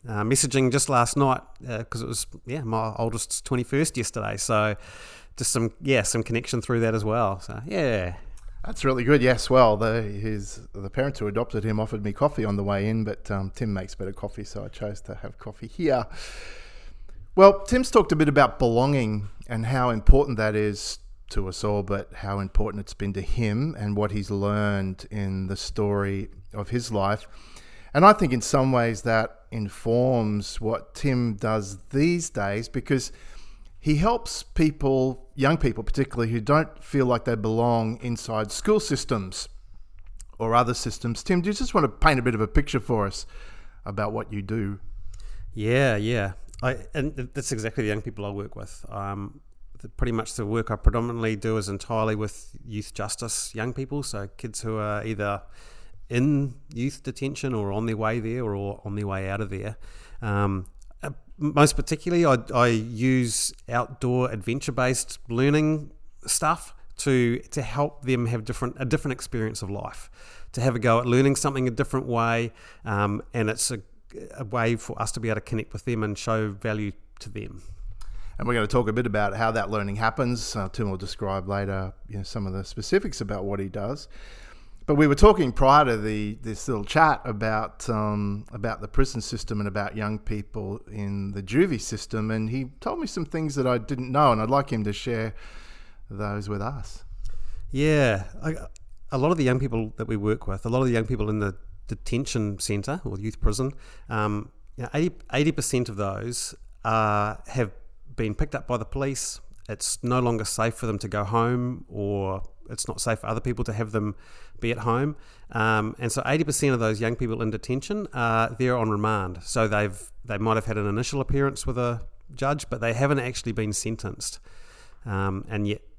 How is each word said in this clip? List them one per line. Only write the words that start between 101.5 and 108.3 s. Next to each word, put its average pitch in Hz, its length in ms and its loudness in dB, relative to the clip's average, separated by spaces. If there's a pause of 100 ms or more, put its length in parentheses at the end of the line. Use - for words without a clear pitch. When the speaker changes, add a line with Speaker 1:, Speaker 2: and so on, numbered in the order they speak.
Speaker 1:
detention 107 720 -2
centre 107 460 -2
or 98 140 -6
youth 107 220 -6
prison, 131 320 2 (360)
um, 107 420 -2 (260)
you 127 60 -8
know, 120 120 -8
eighty, 165 200 2 (180)
eighty 147 200 4
percent - 360 0
of 104 80 -8
those 101 580 -4 (300)
are, 107 640 2
have 117 220 0 (460)
been 107 180 -2